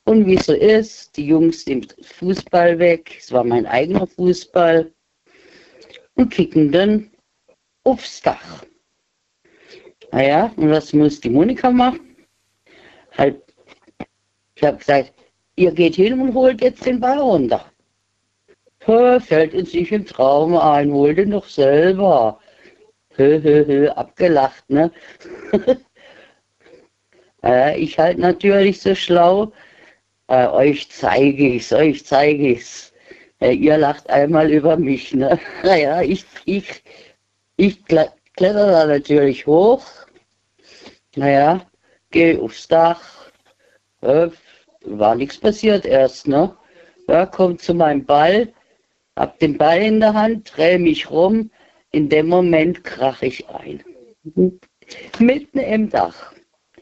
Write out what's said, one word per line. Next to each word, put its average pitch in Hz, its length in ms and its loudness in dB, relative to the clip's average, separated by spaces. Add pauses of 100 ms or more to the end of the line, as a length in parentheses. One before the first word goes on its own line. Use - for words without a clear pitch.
und 220 220 2
wie 185 120 4
so - 140 -2
ist, 220 640 0
die 294 100 -8
Jungs 160 400 0
nehmen 127 200 -6 (160)
Fußball 175 760 -2
weg, 170 400 0
es - 140 -14
war 123 100 0
mein 120 240 -2
eigener 175 400 -2
Fußball, 175 880 0 (1200)
und 254 180 -2
kicken 156 380 0
dann 208 400 0 (720)
aufs - 400 -4
Dach. - 400 -8 (1500)
Naja, 147 440 -2
und 156 140 -2
was 151 220 -2
muss 151 280 0
die 120 100 -8
Monika 208 400 0
machen? 247 300 0 (1160)
Halt, 139 260 -2 (1120)
ich - 80 -8
hab 147 160 -2
gesagt, 139 340 -2 (440)
ihr 175 160 2
geht 165 240 0
hin 226 240 0
und 262 140 -4
holt 254 260 0
jetzt 254 260 -4
den 254 140 -4
Ball 254 180 -2
runter. 175 460 -2 (1200)
Hä, 247 360 4
fällt 160 340 0
uns 180 200 -6
nicht 170 180 -4
im 208 140 -4
Traum 147 500 0
ein, 147 360 2
hol 143 220 2
den 202 180 0
doch 202 160 -6
selber. 147 920 2 (760)
Hö, 147 260 2
hö, 147 240 4
hö, 143 220 2
abgelacht, - 840 -2
ne? 156 220 0 (600)
<laughs> 254 260 0 (1600)
Ja, 127 320 0
ich - 240 -6
halt 175 200 0
natürlich 190 640 0
so 196 140 -2
schlau, 185 580 0 (760)
äh, 127 200 2
euch 135 420 0
zeig 135 480 0
ich's, 123 340 -2
euch 143 320 0
zeig 147 360 0
ich's. - 520 -4 (480)
Äh, 120 120 2
ihr 156 260 2
lacht 147 320 -4
einmal 156 400 0
über 151 260 2
mich, 135 380 -4
ne? 143 240 0 (120)
<laughs> - 120 -16
Naja, 160 400 0
ich, 175 220 -4 (220)
ich, - 360 -8 (760)
ich 196 280 0
kle-, 156 260 0 (260)
kletter 208 300 0
da 165 200 4
natürlich 143 600 0
hoch. 196 380 2 (1300)
Naja, 143 500 0 (460)
geh 165 280 2
aufs - 280 -12
Dach. 165 340 0 (1000)
Äh, 156 280 0 (560)
war 104 300 -2
nichts 135 240 -8
passiert 214 480 -2
erst, 135 400 0
ne? 151 300 -2 (520)
Ja, 165 180 2
komm 180 320 -2
zu - 140 -4
meinem 151 320 0
Ball, 180 480 0 (640)
hab - 220 -6
den 147 180 -2
Ball 165 240 2
in 220 200 0
der 214 120 2
Hand, 220 440 -4
dreh 170 200 2
mich 165 340 -2
rum. 208 400 0 (420)
In 151 160 -2
dem 156 200 0
Moment 170 560 0
krach 131 380 -6
ich - 260 -8
ein. - 340 -16 (1400)
Mitten 269 400 0
im 214 280 -4
Dach. 90 440 -6 (500)